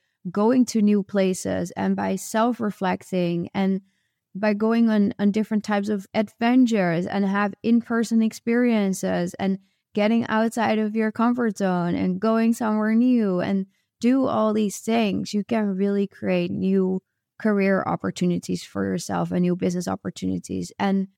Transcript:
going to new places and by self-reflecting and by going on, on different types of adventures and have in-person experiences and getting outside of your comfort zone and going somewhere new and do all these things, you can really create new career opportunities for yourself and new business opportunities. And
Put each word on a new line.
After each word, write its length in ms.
going 340
to 160
new 220
places 680
and 240
by 180
self-reflecting 1400
and 260
by 180
going 340
on, 300
on 140
different 320
types 240
of 260
adventures 920
and 180
have 280
in-person 580
experiences 1160
and 180
getting 340
outside 500
of 160
your 160
comfort 480
zone 380
and 240
going 320
somewhere 420
new 460
and 260
do 260
all 260
these 260
things, 560
you 80
can 340
really 300
create 460
new 500
career 440
opportunities 800
for 220
yourself 480
and 100
new 140
business 320
opportunities. 880
And 400